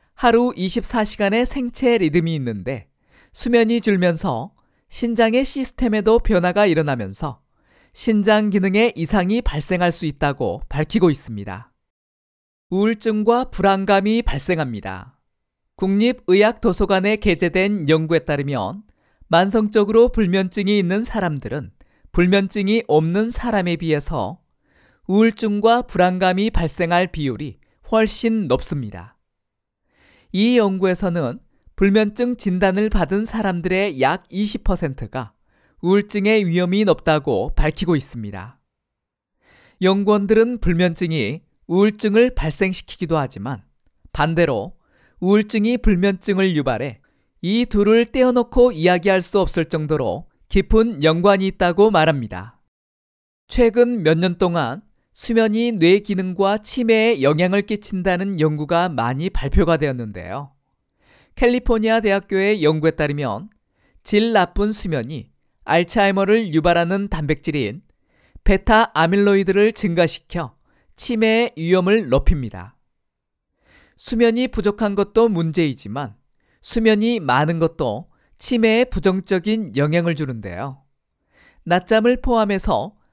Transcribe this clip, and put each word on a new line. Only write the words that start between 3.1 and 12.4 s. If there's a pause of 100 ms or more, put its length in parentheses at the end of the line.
수면이
줄면서 (340)
신장의
시스템에도
변화가
일어나면서 (500)
신장
기능에
이상이
발생할
수
있다고
밝히고
있습니다. (960)